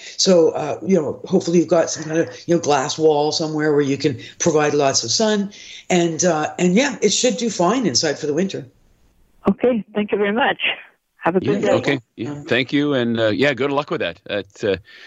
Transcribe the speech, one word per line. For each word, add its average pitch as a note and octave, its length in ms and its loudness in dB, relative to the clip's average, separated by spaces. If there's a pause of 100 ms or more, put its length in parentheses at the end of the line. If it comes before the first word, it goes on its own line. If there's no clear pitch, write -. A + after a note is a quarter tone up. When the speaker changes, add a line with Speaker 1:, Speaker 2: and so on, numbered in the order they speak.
(180)
Speaker 1:
So, E3+ 320 4
uh, D3 360 -4
you F#3+ 100 2
know, C#3+ 300 -2
hopefully F3+ 320 0
you've D#3 100 4
got E3 220 2
some - 140 -8
kind D#3 160 -2
of, E3 100 0 (160)
you E3+ 80 0
know, E3+ 80 2
glass C#3+ 380 0
wall D3+ 320 4
somewhere D#3 420 -2
where C#3+ 80 4
you C#3 160 0
can C#3 220 -2 (180)
provide D3 380 2
lots C#3 280 2
of A#2+ 60 -6
sun. G#3 420 0 (380)
And, E3+ 340 2
uh, D#3 360 0
and F3+ 160 4
yeah, B3+ 260 0
it G#3 120 4
should A#3 240 0
do A3 120 -2
fine G3+ 380 0
inside C#3 320 -2
for D#3 80 -6
the D3 60 0
winter. E3+ 320 -4 (840)
Speaker 2:
Okay, A3+ 340 0 (100)
thank G#3 180 -4
you - 60 -2
very G3+ 140 0
much. G#3+ 280 -2 (580)
Have E3 180 -2
a F#3+ 40 0
good - 220 -2
Speaker 3:
Yeah, G#3 80 0
Speaker 2:
day. G3 80 4
Speaker 3:
okay, C3+ 220 -2 (160)
yeah, C#3+ 320 -10
thank B2+ 240 0
you, D3 220 0
and, A#2 260 0
uh, A2+ 100 2
yeah, B2 260 2
good C#3 160 -2
luck C#3+ 180 -2
with D3+ 120 -4
that. E2+ 240 -6
That, G2 380 -8
uh, G2 140 2 (300)